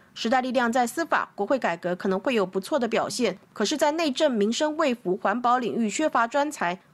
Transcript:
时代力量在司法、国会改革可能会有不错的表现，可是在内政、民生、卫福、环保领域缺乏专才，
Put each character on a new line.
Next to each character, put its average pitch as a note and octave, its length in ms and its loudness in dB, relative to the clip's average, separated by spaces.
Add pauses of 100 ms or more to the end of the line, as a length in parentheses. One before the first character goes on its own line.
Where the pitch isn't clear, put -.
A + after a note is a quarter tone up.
(140)
时 - 160 -4
代 B3+ 100 2
力 B3+ 100 -4
量 A#3+ 220 2
在 B3 140 2
司 E4 180 -2
法、 A#3 300 0
国 G3+ 120 -2
会 C#4 120 2
改 F3 180 0
革 F3 180 -2
可 G3 140 -4
能 F#3+ 100 2
会 B3 160 0
有 G3 120 2
不 F#3+ 120 -4
错 C#4+ 200 -2
的 A#3 100 0
表 G3+ 200 0
现， G#3 300 -2 (140)
可 G#3+ 120 -2
是 C#4+ 120 -2
在 D4 160 4
内 D#4+ 180 0
政、 C#4+ 220 2
民 G#3+ 200 2
生、 D4+ 240 -2
卫 D4+ 180 2
福、 F3+ 240 -4
环 G#3+ 220 -2
保 B3 180 2
领 G#3+ 180 -2
域 A3 140 0
缺 D#4 180 0
乏 A#3 180 2
专 C#4+ 240 0
才， F#3 280 -4 (160)